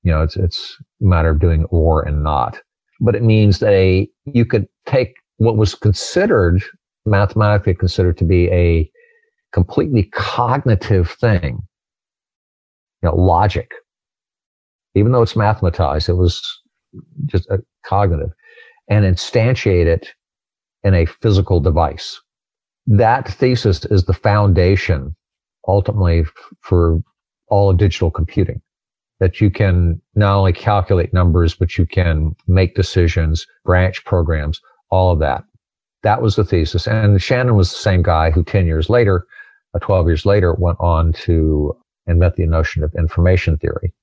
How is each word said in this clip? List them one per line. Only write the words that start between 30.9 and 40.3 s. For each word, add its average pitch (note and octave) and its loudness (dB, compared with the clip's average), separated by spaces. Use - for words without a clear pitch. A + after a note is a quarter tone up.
numbers, F2 2
but - -4
you F2 2
can D#2+ -2
make F#2 2
decisions, E2 0
branch F2+ 0
programs, D#2+ -2
all F#2 2
of D2+ 0
that. C#2 -2
That A2 0
was A2 0
the G2+ 0
thesis. E2 -2
And G#2 2
Shannon B2 0
was F#2 2
the - -14
same F#2 0
guy E2 2
who E2 0
ten F#2 -2
years D#2+ -2
later, G2+ 0
uh, E2+ -4
twelve F#2 0
years E2 0
later, G2 2